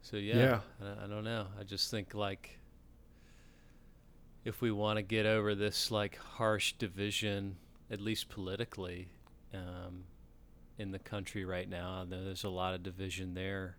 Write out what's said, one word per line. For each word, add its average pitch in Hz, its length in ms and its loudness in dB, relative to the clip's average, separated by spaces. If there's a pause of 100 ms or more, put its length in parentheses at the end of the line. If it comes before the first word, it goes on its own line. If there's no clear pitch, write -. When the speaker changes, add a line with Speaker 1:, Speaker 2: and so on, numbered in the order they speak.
Speaker 1:
so - 140 -6
yeah, 104 200 4
Speaker 2:
Yeah. 117 240 8 (220)
Speaker 1:
I, 101 220 -6
I - 20 -8
don't 104 180 -4
know. 110 220 -2 (120)
I 101 40 -8
just 98 280 -2
think, 104 240 -4
like, 101 440 -4 (1900)
if 110 180 -2
we 117 100 4
wanna 107 300 4
get 107 240 4
over 107 280 6
this, 101 360 2
like, 104 260 2
harsh - 560 2
division, 101 840 0 (340)
at 104 100 -4
least 107 300 -2
politically, 92 800 -4 (440)
um, 90 500 -8 (760)
in 101 120 -4
the 95 80 -4
country 98 460 -4
right 92 240 -2
now, 92 320 -4
I 92 40 -4
know 92 200 -4
there's 95 200 -4
a 104 40 0
lot 92 260 2
of 90 80 -4
division 92 520 -4
there. 95 440 -2